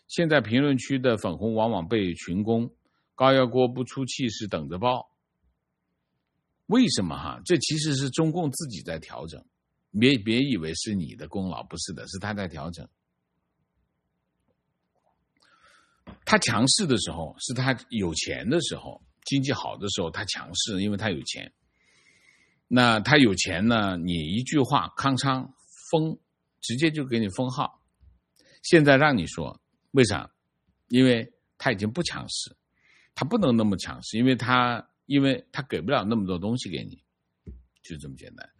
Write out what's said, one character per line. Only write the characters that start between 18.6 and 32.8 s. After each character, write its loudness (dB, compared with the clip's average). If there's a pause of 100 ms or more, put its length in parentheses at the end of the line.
时 -6
候， -16 (240)
经 0
济 -2
好 -6
的 -8
时 -4
候， -4
他 -8
强 -10
势， -4
因 -2
为 -2
他 -4
有 -4
钱。 -12 (1120)
那 6
他 6
有 8
钱 -2
呢， 2
你 -4
一 -2
句 -2
话， 2
康 0
昌 -2 (360)
封， 0 (420)
直 -4
接 2
就 -4
给 -2
你 0
封 -4
号。 -6 (840)
现 8
在 10
让 4
你 0
说， -8 (320)
为 2
啥？ -2 (580)
因 4
为 2 (280)
他 0
已 -2
经 -2
不 -6
强 -6
势， -10 (580)